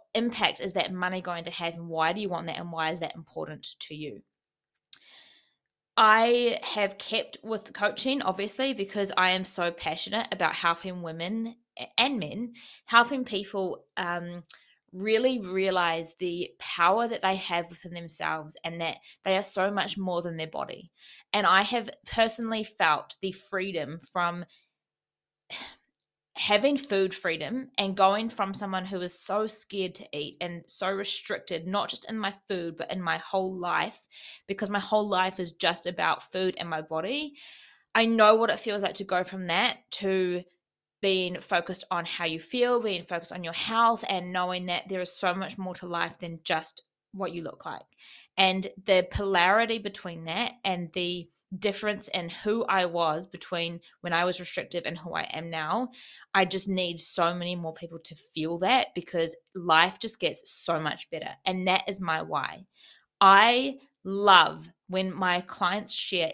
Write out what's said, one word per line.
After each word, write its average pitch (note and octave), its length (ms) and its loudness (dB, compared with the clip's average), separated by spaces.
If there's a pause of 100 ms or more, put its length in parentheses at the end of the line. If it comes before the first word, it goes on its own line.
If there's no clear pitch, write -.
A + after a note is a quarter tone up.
(160)
impact A3+ 460 0
is F#3 120 -4
that F#3 200 0
money F3+ 280 -4
going F3 220 -8
to E3+ 80 -8
have E3+ 240 -4
and E3+ 140 -12
why D#3+ 240 0
do G#3+ 80 -4
you G3+ 80 -4
want E3+ 180 -6
that D#3+ 100 -6
and F3 140 -10
why D#3+ 180 -2
is E3+ 120 -4
that - 140 -6
important D#3 520 -12 (140)
to - 120 -12
you? D3 300 -12 (1700)
I A#3 640 6
have G3 340 -2
kept - 460 -4
with G#3+ 300 -8
coaching, A3+ 480 0
obviously, G#3 520 -2
because G3 440 -4
I F#3 140 6
am F#3 120 0
so F3 280 -2
passionate E3+ 600 -4
about F3 240 0
helping F3+ 460 -2
women F#3+ 560 -6 (200)
a-, - 220 -4
and C4 180 2
men, G#3+ 360 -6 (320)
helping A#3+ 400 4
people, G3 600 -4 (120)
um, F3 460 -6 (480)
really A3 480 2
realize F3+ 800 0
the F3 400 -4
power G3+ 480 4
that A3+ 160 -4
they F#3+ 120 4
have F3 340 -2
within F3 260 -14
themselves D#3+ 680 -6
and E3 160 -8
that E3 180 -4 (260)
they F#3+ 120 2
are G3 80 2
so G3 280 0
much G3+ 260 -2
more F#3 240 -2
than E3+ 160 -8
their D#3+ 80 -6
body. - 460 -8 (420)
And G3+ 140 4
I F#3+ 160 8
have A3 260 -2 (160)
personally A3+ 580 0
felt D#3 580 0
the F#3+ 100 -2
freedom E3+ 680 -6 (120)
from F3 340 -2 (1900)
having D4 420 4
food G3 340 2
freedom E3+ 580 -4 (100)
and G3 180 -2
going G3+ 320 6
from G3 240 -2
someone F#3+ 320 -4
who F#3+ 160 -6
is F3 180 -4
so G#3+ 280 0
scared F#3 480 -4
to - 180 -12
eat D3 280 -6
and F3 260 -6
so F#3+ 240 -2
restricted, F#3+ 760 -4
not G3 240 -2
just - 180 -6
in A3 120 -6
my G3+ 140 -4 (140)
food, E3+ 280 -4
but - 160 -6
in F#3 100 -4
my E3 160 -2
whole F#3+ 380 -2
life, F3 440 -2 (480)
because G3 220 -4
my G3+ 100 0
whole G#3+ 280 2
life F#3 320 0
is E3+ 140 -6
just F3 340 0
about E3+ 440 -2
food F#3 280 0
and E3+ 100 -8
my D#3 120 -4
body. G#3+ 520 -6 (600)
I A3+ 100 6
know A3 300 8
what A3+ 160 4
it - 80 -2
feels G3+ 240 -2
like - 120 -4
to G3+ 80 -4
go F#3 200 0
from F#3 240 -8
that G3 300 2 (140)
to F#3 520 0 (600)
being F#3 340 2
focused F3 540 -2
on E3+ 140 -2
how - 180 -6
you D#3+ 160 -2
feel, A#3+ 420 2
being F#3+ 220 -2
focused E3+ 300 -6
on F3+ 100 -8
your E3 80 -6
health, A3+ 560 2
and F3+ 240 -2
knowing F3+ 360 -2
that F3 200 -4
there F#3 140 -4
is F3+ 100 -4
so F3+ 240 0
much F#3 220 -6
more F#3 180 -6
to - 100 -10
life E3+ 320 -4
than E3+ 280 -10
just - 380 -2 (280)
what F#3 220 -6
you E3+ 100 -8
look - 220 -12
like. D3+ 180 -10 (540)
And F#3+ 320 4 (160)
the F#3 260 6
polarity G3+ 680 4
between F#3 440 -10
that F3 300 -4 (100)
and F3+ 300 -2
the F3 360 -4 (300)
difference G#3 480 -2
in E3+ 220 -4
who A3 340 -2
I F#3+ 220 2
was E3+ 420 0
between E3+ 540 -6 (180)
when F3 140 -2
I E3+ 100 4
was F3+ 160 0
restrictive F3 460 -4
and E3 120 -4
who E3 160 -10
I - 100 -2
am E3 260 -8
now, E3 400 -2 (440)
I F#3+ 120 6
just F#3+ 240 0
need F3+ 320 0
so E3+ 320 2
many F3 220 -4
more E3 180 -6
people E3 260 -14
to - 160 -14
feel D#3+ 440 -4
that A#3 360 2
because E3 400 -2 (180)
life F3 460 4
just - 220 -6
gets - 280 -4
so - 300 -2
much - 320 -4
better. - 180 -8 (160)
And F#3 220 0
that F#3 180 4
is G3 140 -4
my D#3+ 220 -2
why. D#3+ 440 -6 (540)
I A#3+ 600 8 (260)
love F3 640 6 (160)
when F#3 260 -2
my F3+ 280 0
clients F#3+ 500 -2
share E3 420 -2